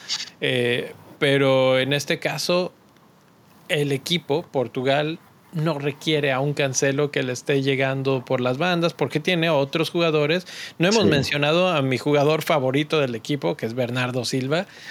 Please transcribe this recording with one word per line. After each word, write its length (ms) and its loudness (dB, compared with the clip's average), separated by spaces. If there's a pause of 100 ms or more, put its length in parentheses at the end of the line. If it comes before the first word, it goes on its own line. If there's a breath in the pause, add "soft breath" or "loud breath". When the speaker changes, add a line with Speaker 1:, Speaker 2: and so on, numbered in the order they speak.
(140 loud breath)
Speaker 1:
<laughs> 260 -10
Speaker 2:
Eh, 520 -2 (260)
pero 600 2
en 140 0
este 280 -2
caso, 520 -2 (960)
el 240 0
equipo, 580 -2
Portugal, 680 -2 (340)
no 260 -2
requiere 540 -2
a 80 0
un 120 0
Cancelo 600 0
que 100 0
le 100 -2
esté 300 0
llegando 640 0
por 160 -2
las 180 0
bandas, 340 0
porque 280 -2
tiene 300 2
otros 400 0
jugadores. 560 2 (320 loud breath)
No 100 4
hemos 160 4
Speaker 1:
Sí. 60 6
Speaker 2:
mencionado 580 2
a 120 2
mi 160 0
jugador 460 2
favorito 580 0
del 140 0
equipo, 420 -4
que 100 -6
es 80 -4
Bernardo 500 -2
Silva. 420 -2 (240 loud breath)